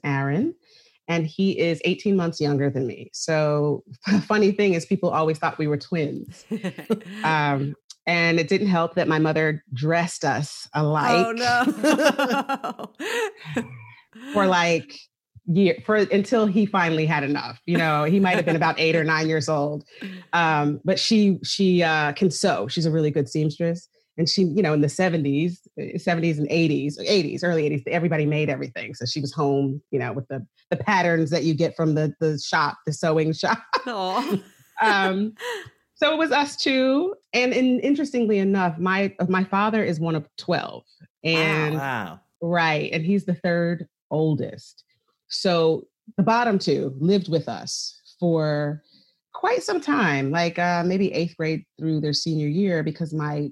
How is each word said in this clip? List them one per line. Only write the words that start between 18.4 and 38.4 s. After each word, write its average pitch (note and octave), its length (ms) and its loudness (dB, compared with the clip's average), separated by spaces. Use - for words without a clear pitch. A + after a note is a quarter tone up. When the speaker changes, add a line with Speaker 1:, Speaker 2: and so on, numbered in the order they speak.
Speaker 1:
been E3 120 0
about D#3+ 220 0
eight D#3+ 180 2
or D#3+ 80 2
nine D#3+ 240 0
years D#3 200 0
old. D3 360 -2
Um, D3+ 520 2
but F#3 140 2
she, G3+ 440 4
she, F3+ 400 2
uh, D#3 300 2
can F3+ 180 2
sew. A#2 380 0
She's D#3+ 180 -2
a E3 40 2
really D3+ 200 2
good C#3+ 180 -2
seamstress. E3 600 -2
And E3+ 120 0
she, - 140 0
you F3 200 2
know, D#3 100 2
in D3+ 80 2
the D3 80 2
seventies, E3 720 0
uh, - 160 -8
seventies E3 440 -2
and D3+ 100 -2
eighties, D3 560 0
eighties, F3+ 380 0
early E3+ 220 0
eighties, D3 200 -2
everybody D#3+ 400 0
made D3+ 240 0
everything. C#3 440 -8
So B2+ 120 -8
she D3 140 -6
was C3+ 120 -6
home, C#3 480 0
you C#3 80 -2
know, B2 120 -4
with C3+ 140 -8
the, B2+ 180 -10
the E3+ 60 4
patterns E3+ 540 4
that D3+ 140 2
you D#3+ 100 4
get D#3+ 220 0
from D#3+ 180 2
the, D3+ 240 2
the D#3 220 0
shop, D3+ 440 0
the D#3 80 -2
sewing D#3+ 400 2
<laughs> - 20 -4
shop. A3 280 -2
Speaker 2:
Aw. G3+ 520 -2
Speaker 1:
Um, G3+ 520 2
so D4+ 180 2
it D#4+ 60 0
was D#4+ 140 0
us C#4+ 240 0
two. C4+ 580 2
And B3 200 2
in, B3+ 260 2
interestingly B3+ 600 0
enough, G3 400 2